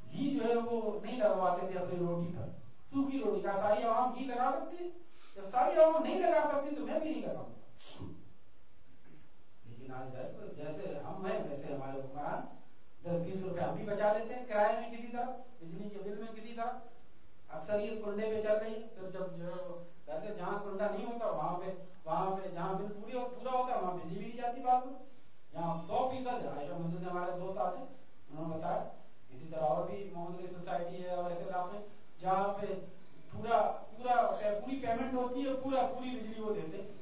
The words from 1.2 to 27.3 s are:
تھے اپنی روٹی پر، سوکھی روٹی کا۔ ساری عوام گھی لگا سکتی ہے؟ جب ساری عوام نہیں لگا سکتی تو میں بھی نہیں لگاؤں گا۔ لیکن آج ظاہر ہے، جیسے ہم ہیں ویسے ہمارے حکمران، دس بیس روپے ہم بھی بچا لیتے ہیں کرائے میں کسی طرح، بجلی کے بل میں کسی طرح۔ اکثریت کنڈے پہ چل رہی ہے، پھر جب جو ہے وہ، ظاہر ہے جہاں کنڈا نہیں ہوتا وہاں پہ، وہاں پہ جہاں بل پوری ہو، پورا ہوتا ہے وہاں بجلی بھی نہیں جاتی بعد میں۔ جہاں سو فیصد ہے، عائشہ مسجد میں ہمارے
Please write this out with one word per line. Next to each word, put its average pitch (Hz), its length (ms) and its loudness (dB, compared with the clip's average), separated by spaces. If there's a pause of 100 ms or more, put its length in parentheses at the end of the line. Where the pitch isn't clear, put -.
تھے 185 60 2
اپنی 180 200 0
روٹی 170 400 2
پر، - 60 -2 (460)
سوکھی 269 300 2
روٹی 202 200 4
کا۔ 196 160 0
ساری 208 260 6
عوام 233 320 4
گھی 254 100 -2
لگا 254 300 4
سکتی 349 300 -4
ہے؟ 349 40 -2 (480)
جب 196 60 -8 (100)
ساری 254 260 6
عوام 320 240 12
نہیں 370 160 2
لگا 311 340 6
سکتی 285 240 0
تو - 100 -2
میں - 140 0
بھی 311 100 -2
نہیں - 120 -2
لگاؤں - 240 -4
گا۔ - 140 -6 (2000)
لیکن 127 280 -6
آج - 200 -4
ظاہر - 120 -4
ہے، - 80 -4 (240)
جیسے - 420 -4
ہم 190 280 -4
ہیں 165 120 2 (120)
ویسے 139 240 -4
ہمارے 135 240 -4
حکمران، - 420 -2 (600)
دس 170 220 0
بیس 190 200 -2
روپے 175 160 -2
ہم - 140 2
بھی 202 100 -2
بچا 208 280 4
لیتے 233 220 0
ہیں 247 120 -6
کرائے 220 340 4
میں 233 180 -6
کسی - 140 -6
طرح، 240 120 0 (360)
بجلی 185 280 -6
کے 180 100 -6
بل 202 200 -4
میں 226 180 -6
کسی 233 180 -8
طرح۔ 233 160 -2 (800)
اکثریت 208 560 -2
کنڈے 202 220 0
پہ 214 160 0
چل 214 140 6
رہی 220 180 -2
ہے، 220 200 -6
پھر 190 160 -6
جب 180 260 -4
جو 170 80 -6
ہے 175 240 -4
وہ، 170 160 -6 (220)
ظاہر 135 160 -4
ہے 139 120 -4
جہاں 196 300 -2
کنڈا 202 260 0
نہیں 214 160 -2
ہوتا 233 200 -2
وہاں 165 320 0
پہ، 190 120 -4 (340)
وہاں 165 260 2
پہ 190 180 -2
جہاں 175 260 -2
بل 202 180 -2
پوری 233 240 -6
ہو، - 120 -2
پورا 240 280 -2
ہوتا 254 180 2
ہے - 60 2
وہاں - 140 0
بجلی 170 240 -4
بھی 220 80 -4
نہیں 233 100 -6
جاتی 240 240 -2
بعد 254 260 4
میں۔ 269 80 -6 (580)
جہاں 165 340 -2
سو 254 240 2
فیصد 254 340 -2
ہے، - 40 -4
عائشہ 175 240 -4
مسجد 170 300 -4
میں 180 80 -4
ہمارے 180 200 -2